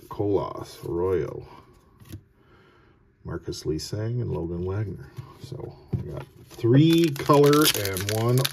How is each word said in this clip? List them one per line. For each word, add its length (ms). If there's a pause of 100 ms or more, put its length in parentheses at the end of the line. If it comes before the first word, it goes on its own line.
Colas, 800
Arroyo, 600 (1800)
Marcus 400
Lee 120
Sang, 440
and 100
Logan 320
Wagner. 480 (320)
So 320 (220)
we 160
got 120 (200)
three 640
color 560 (120)
and 360
one 260 (120)